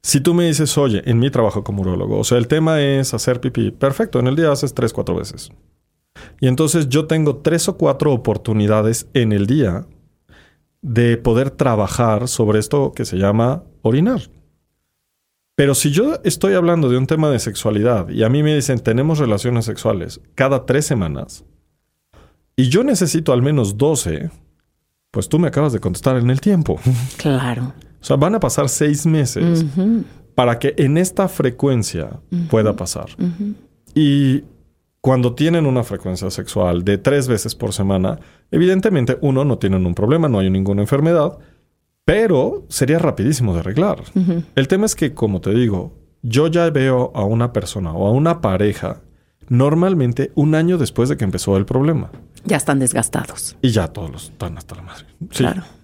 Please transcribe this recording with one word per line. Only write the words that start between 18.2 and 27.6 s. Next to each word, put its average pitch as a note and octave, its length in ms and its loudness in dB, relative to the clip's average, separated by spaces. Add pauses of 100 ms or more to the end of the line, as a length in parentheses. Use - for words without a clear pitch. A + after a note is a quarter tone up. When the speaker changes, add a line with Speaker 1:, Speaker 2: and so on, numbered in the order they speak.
Speaker 1:
a A2+ 80 4
mí D3 120 2
me D3+ 120 2
dicen, C3 260 0
"Tenemos C#3 380 0
relaciones A#2 480 0
sexuales G#2 540 -4 (140)
cada C3+ 300 0
tres D3 220 0
semanas", E2+ 580 -4 (1120)
y C3 140 4
yo F#3+ 140 4
necesito D#3+ 500 2
al B2 80 4
menos B2 340 2
doce, C#3 540 -2 (800)
pues - 180 -4
tú D#3 100 2
me E3+ 100 2
acabas C#3 260 0
de F#2+ 60 -2
contestar A#2 360 -2
en A#2+ 140 2
el C3+ 100 2
tiempo. E3+ 400 0 (180)
<laughs> C3 200 -6
Speaker 2:
Claro. B2+ 560 -2 (260)